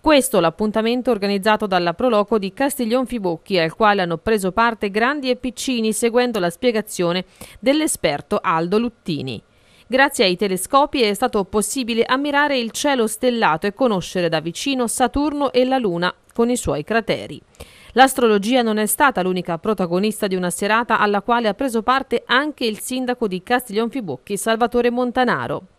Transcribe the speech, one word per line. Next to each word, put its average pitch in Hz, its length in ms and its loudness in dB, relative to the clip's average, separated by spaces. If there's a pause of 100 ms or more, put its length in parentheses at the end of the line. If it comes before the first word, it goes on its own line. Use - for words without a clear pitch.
Questo 277 380 4
l'appuntamento 220 720 0
organizzato 202 560 0
dalla 175 280 0
Proloco 220 440 2
di 190 140 -4
Castiglion 254 540 -2
Fibocchi, 190 520 -4
al 160 160 0
quale 202 280 2
hanno 170 160 -2
preso 190 340 0
parte 226 360 0
grandi 254 420 -2
e 247 40 2
piccini, 240 580 -2
seguendo 233 460 0
la 175 120 0
spiegazione 185 720 -2 (340)
dell'esperto 208 840 0
Aldo 175 380 0
Luttini. 139 640 -6 (460)
Grazie 254 380 2
ai 180 100 2
telescopi 254 680 0
è 208 100 2
stato 214 320 -2
possibile 226 600 -2
ammirare 285 520 0
il 233 140 -2
cielo 254 380 0
stellato 214 580 0
e 202 80 -2
conoscere 190 540 0
da 160 120 0
vicino 240 460 -4
Saturno 285 640 0
e 247 140 4
la 262 140 0
Luna 180 360 -2 (180)
con 233 180 0
i 254 60 0
suoi 147 280 -4
crateri. 151 580 -4 (500)
L'astrologia 240 720 4
non 214 160 0
è 214 80 0
stata 202 360 0
l'unica 180 360 -2
protagonista 196 680 -2
di 185 80 -2
una 180 160 -2
serata 220 480 0
alla 208 240 2
quale 233 240 0
ha 202 80 0
preso 233 280 -2
parte 247 440 0
anche 277 380 0
il 214 160 -4
sindaco 247 480 -4
di 185 160 -6
Castiglion 233 440 -2
Fibocchi, 202 480 -8
Salvatore 233 540 0
Montanaro. 226 760 -2 (120)